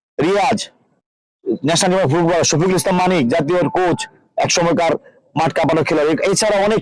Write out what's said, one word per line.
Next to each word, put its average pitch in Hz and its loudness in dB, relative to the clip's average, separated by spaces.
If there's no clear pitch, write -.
রিয়াজ, 208 0
ন্যাশনাল 170 0
টিমের 185 0
ফুটবলার 165 2
শফিকুল 175 0
ইসলাম 185 0
মানিক, 180 0
জাতীয় 165 0
কোচ, 349 0
এক - -2
সময়কার 165 0
মাঠ 156 0
কাঁপানো 160 0
খেলোয়াড়, 156 0
এ-, 170 0
এছাড়া 208 0
অনেক 214 0